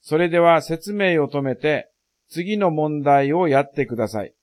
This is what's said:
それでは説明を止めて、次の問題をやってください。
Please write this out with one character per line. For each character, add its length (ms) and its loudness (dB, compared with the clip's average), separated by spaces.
そ 160 -4
れ 120 0
で 100 0
は 220 4
説 320 -8
明 280 0
を 60 0
止 140 -4
め 140 -4
て、 360 -4
次 280 -6
の 140 2
問 300 -2
題 320 4
を 140 2
や 140 4
っ 100 -6
て 140 -4
く 100 -10
だ 120 -2
さ 160 -8
い。 200 -14